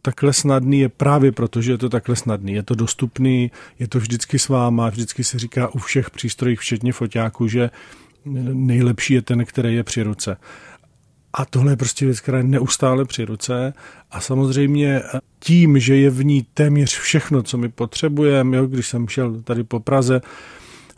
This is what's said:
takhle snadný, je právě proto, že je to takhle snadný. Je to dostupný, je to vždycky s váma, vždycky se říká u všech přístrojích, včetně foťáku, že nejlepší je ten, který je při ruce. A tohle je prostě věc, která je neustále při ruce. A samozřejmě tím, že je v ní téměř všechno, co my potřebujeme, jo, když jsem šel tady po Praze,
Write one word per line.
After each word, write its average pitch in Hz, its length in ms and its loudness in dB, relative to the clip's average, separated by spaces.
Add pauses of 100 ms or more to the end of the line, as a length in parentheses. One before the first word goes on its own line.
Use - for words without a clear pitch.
takhle 139 300 0
snadný, 135 480 2
je 131 80 4
právě 139 440 4
proto, 117 300 -2
že 127 100 0
je 117 60 0
to 123 100 -2
takhle 120 280 -2
snadný. 101 360 -4
Je 104 100 -2
to 117 120 -4
dostupný, 123 760 0 (280)
je 120 100 -6
to 127 100 -2
vždycky 117 400 -2
s - 100 -2
váma, 120 400 2
vždycky 113 360 -6
se - 140 -6
říká 123 360 -4
u 131 40 -6
všech - 320 -2
přístrojích, 120 500 -4
včetně 120 320 -2
foťáku, 113 560 -4
že 120 220 0 (840)
nejlepší 123 640 0
je 120 80 2
ten, 120 220 -2
který 117 300 -2
je 117 100 -2
při - 180 -4
ruce. 104 340 -6 (960)
A 135 120 -4
tohle 135 280 2
je 131 40 2
prostě 123 300 -4
věc, 123 140 0
která 127 180 -2
je 127 60 0
neustále 131 600 0
při 123 200 -6
ruce. 123 480 -6 (380)
A 90 100 -12
samozřejmě 135 840 2 (360)
tím, 165 400 6
že 131 180 4
je 139 140 6
v 131 140 0
ní 139 300 2
téměř 147 440 2
všechno, 143 440 0
co 123 160 -6
my 120 100 -2
potřebujeme, 139 880 0
jo, 131 100 2
když 131 220 -4
jsem 120 200 -4
šel 117 340 -4
tady 117 220 -4
po 117 160 -6
Praze, 131 400 2 (760)